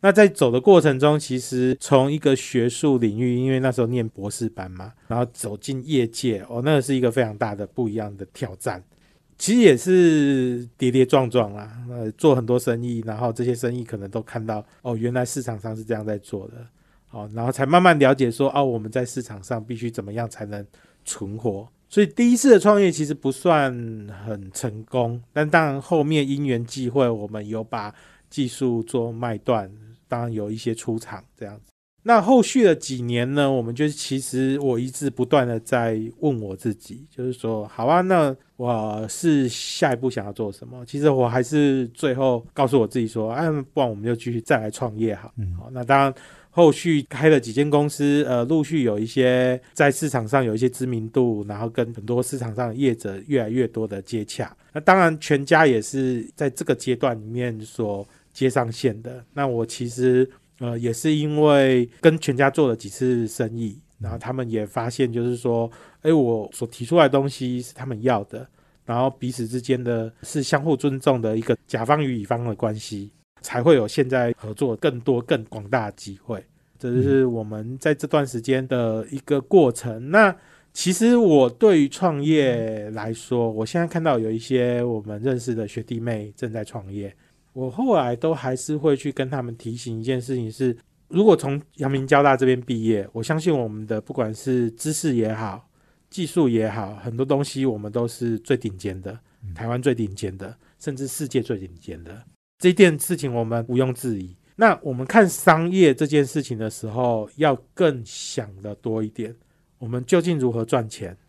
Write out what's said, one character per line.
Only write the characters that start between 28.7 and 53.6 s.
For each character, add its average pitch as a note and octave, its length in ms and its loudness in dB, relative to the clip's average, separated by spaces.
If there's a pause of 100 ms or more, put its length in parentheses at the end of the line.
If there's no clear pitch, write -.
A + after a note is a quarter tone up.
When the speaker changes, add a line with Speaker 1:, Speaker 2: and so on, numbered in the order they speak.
Speaker 1:
做 A#2 280 -4
卖 A#2 280 -6
断， G#2 320 0 (360)
当 A#2+ 140 -6
然 A#2 120 -6
有 G#2+ 180 -6
一 A2 60 -6
些 A2+ 180 -4
出 A2+ 240 -6
场 - 260 -14 (120)
这 - 80 -16
样 G2+ 120 -16
子。 - 160 -20 (340)
那 A3+ 140 6
后 A3+ 220 6
续 B3 200 2
的 F3+ 120 8
几 C3 260 -8
年 A#2+ 340 -2
呢， C#3+ 160 2
我 C3 120 0
们 A#2 120 -6
就 D3+ 140 0
其 C3+ 320 -4
实 C3 400 -2
我 C3 180 0
一 B2+ 120 -4
直 C#3 180 -6
不 B2+ 160 -2
断 C3 220 4
的 A#2 140 -2
在 A#2 380 0 (200)
问 C3+ 220 -2
我 G2 140 -8
自 G#2 200 -4
己， B2 340 -18
就 - 160 -12
是 B2+ 80 -6
说， A2+ 340 -6
好 A2+ 200 -4
啊， E3 160 4
那 E3 340 2 (200)
我 A2 520 -4
是 C#3+ 400 2
下 - 460 -2
一 - 20 -6
步 B2 140 -2
想 G#2 160 -8
要 G#2 60 -10
做 G#2 200 -6
什 A#2+ 160 -18
么？ B2 160 -16
其 C#3+ 160 -8
实 D3+ 80 6
我 C3 180 4
还 B2 160 2
是 C3+ 460 2
最 C3 240 -2
后 B2 400 0
告 C#3 140 2
诉 C3+ 120 4
我 A2 80 4
自 G#2+ 120 -4
己 A2+ 100 0
说， A2 240 -4
啊， D#3+ 180 -2 (220)
不 D3+ 80 0
然 B2+ 80 2
我 A2 60 -4
们 G#2 100 -12
就 A#2 100 0
继 A2+ 100 -10
续 A#2+ 160 -4
再 C3 180 0
来 A2 120 -4
创 A2 280 -6
业 A2 160 0
好。 - 240 -18
Speaker 2:
嗯。 F#2 160 -6
Speaker 1:
好， A#2 180 -14
那 B2+ 100 -8
当 C3+ 160 4
然 C#3 160 2 (360)
后 E3+ 200 6
续 D3+ 380 0
开 C#3+ 220 4
了 D3 100 6
几 A2 140 -10
间 C#3+ 160 2
公 D3 180 4
司， C#3+ 400 2
呃， A#2+ 160 0
陆 D#3 180 2
续 D3 200 -2
有 G#2+ 160 0
一 A2+ 80 -2
些 B2+ 520 2 (140)
在 C#3+ 180 4
市 C#3+ 200 -4
场 A#2 180 -2
上 C3+ 160 2
有 A2 100 -2
一 A2 40 -2
些 B2 100 2
知 A#2+ 160 -4
名 A#2 240 -4
度， A#2 400 0
然 G#2 100 -10
后 A2+ 120 -6
跟 A#2 240 -2
很 A2 100 -16
多 B2 180 -2
市 C3+ 140 -6
场 A#2 180 -8
上 A#2+ 140 -4
的 A2 60 -8
业 B2+ 200 2
者 G2+ 320 -10
越 C#3 140 0
来 A2 80 -2
越 A#2+ 180 0